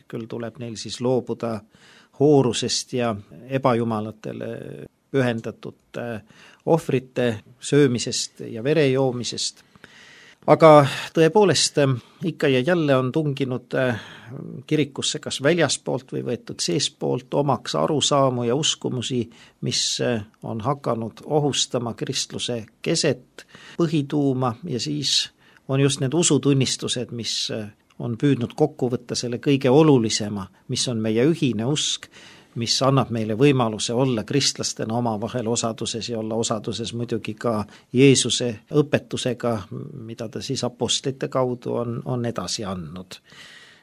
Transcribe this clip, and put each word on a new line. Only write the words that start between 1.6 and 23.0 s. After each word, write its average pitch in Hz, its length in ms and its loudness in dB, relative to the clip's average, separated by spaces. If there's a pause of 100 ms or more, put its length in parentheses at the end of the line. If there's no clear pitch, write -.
hoorusest 135 760 4
ja 120 220 0 (340)
ebajumalatele 117 1000 -2 (640)
pühendatud, 117 840 -4
äh, 120 240 -8 (440)
ohvrite 127 720 0 (200)
söömisest 127 920 0
ja 113 140 -10
vere 147 240 2
joomisest. 127 760 -2 (840)
Aga 147 380 10 (280)
tõepoolest, 165 680 4
ähm, 135 140 4 (280)
ikka 160 240 -2
ja 131 120 4
jälle 151 360 2
on 127 160 2
tunginud, 135 600 -2
äh, 127 280 0 (640)
kirikusse 147 520 -2
kas - 240 -8
väljaspoolt 143 680 0
või 131 120 -4
võetud 117 360 -8
seestpoolt 139 720 -4
omaks 143 420 0
arusaamu 139 680 2
ja 120 120 0
uskumusi, 127 760 -4 (320)
mis, - 400 -2
äh, 120 240 -2 (180)
on 113 180 -8
hakanud 120 640 -4
ohustama 131 680 0
kristluse 120 720 -6 (160)
keset, - 680 -2 (300)